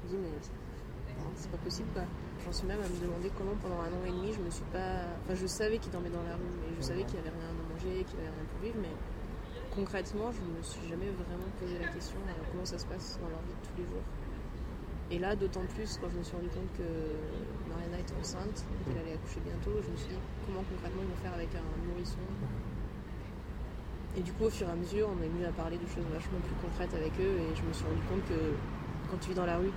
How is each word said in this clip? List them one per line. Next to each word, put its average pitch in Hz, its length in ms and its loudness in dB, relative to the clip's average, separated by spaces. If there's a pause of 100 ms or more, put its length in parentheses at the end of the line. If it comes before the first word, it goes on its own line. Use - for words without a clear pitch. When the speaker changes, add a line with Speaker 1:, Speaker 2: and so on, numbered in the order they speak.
Speaker 1:
dit, 190 80 0
mais 175 240 0
c'est, - 80 -8 (720)
non, 143 140 -2
c'est - 160 -4
pas - 100 -2
possible, - 320 -2
quoi. - 80 2 (420)
J'en 175 80 -2
suis 185 160 2
même 208 140 2
à 185 80 0
me 175 100 0
demander 175 380 2
comment, 202 240 2
pendant 180 180 0
un 170 140 0
an 180 100 0
et 185 80 2
demi, 190 220 2
je 208 80 0
me 170 80 0
suis - 240 -2
pas, 185 320 2 (180)
enfin, 185 120 2
je 185 120 2
savais 214 300 4
qu'ils 190 160 -2
dormaient 175 160 0
dans 170 180 0
la 170 80 -2
rue, 175 240 0
mais 165 140 -2
je 165 80 -2
Speaker 2:
Ouais. 170 80 2
Speaker 1:
savais 180 160 2
qu'il 196 100 0
y 180 80 -2
avait 160 80 -2
rien 165 220 -4
à - 20 -2 (160)
manger, 185 320 0
qu'il - 140 -2
y 160 80 0
avait 156 100 -4
rien 156 140 -2
pour - 160 -4
vivre, 226 160 0
mais 165 100 0 (880)
concrètement, 208 560 0
je 214 80 -2
me 170 240 -2
suis - 240 -4
jamais 180 180 0
vraiment 180 400 -2 (140)
posé 180 180 -2
la 175 140 0
question, 175 240 -4 (100)
euh, 175 60 -2 (180)
comment 180 140 -2
ça 175 140 -2
se - 100 -2
passe 180 320 -4
dans 170 80 -2
leur 165 160 -2
vie 170 80 -2
de - 100 -6
tous - 140 -6
les 175 100 0
jours. - 160 -2 (1080)
Et 175 80 2
là, 196 160 4
d'autant 190 280 2 (140)
plus, 214 240 -2
quand 180 80 -2
je 175 80 0
me 170 60 0
suis 180 120 -4
rendu 175 140 0
compte 180 260 -2
que 175 140 0 (800)
Mariana 175 300 -2
était 175 200 -2
enceinte, 190 460 0 (180)
qu'elle 131 140 2
allait 165 160 -2
accoucher - 320 -2
bientôt, 202 340 2
je 190 80 0
me 175 80 0
suis - 160 -2
dit, 185 80 0 (240)
comment 190 240 0
concrètement 185 380 0
ils 180 100 0
vont - 80 -2
faire 185 140 0
avec 170 180 0
un 165 80 0 (240)
nourrisson ? 175 400 0 (1900)
Et 185 40 2
du 175 120 0
coup, 220 120 6
au 220 40 10
fur 202 180 2
et 170 40 2
à 170 40 0
mesure, 202 340 4
on 175 140 2
est 156 40 2
venu 175 180 2
à 165 60 2
parler 165 260 0
de 170 100 -2
choses 170 240 0
vachement 165 320 0
plus - 120 0 (120)
concrètes 175 260 2
avec 160 260 2
eux, 185 200 6
et 160 160 2
je - 80 2
me 165 100 2
suis - 120 0
rendu - 240 4
compte 190 180 4
que 160 260 4 (560)
quand 185 80 2
tu 180 120 0
vis 180 60 2
dans 180 100 4
la 170 120 6
rue 190 200 6